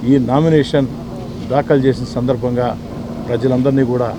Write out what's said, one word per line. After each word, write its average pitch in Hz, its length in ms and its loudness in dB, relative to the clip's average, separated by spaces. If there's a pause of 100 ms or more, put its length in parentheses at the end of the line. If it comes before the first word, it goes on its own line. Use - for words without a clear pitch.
(100)
ఈ 143 60 6 (140)
నామినేషన్ 147 580 4 (640)
దాఖలు 139 340 2
చేసిన 127 300 0
సందర్భంగా 123 520 0 (600)
ప్రజలందరినీ 127 640 2
కూడా 123 260 0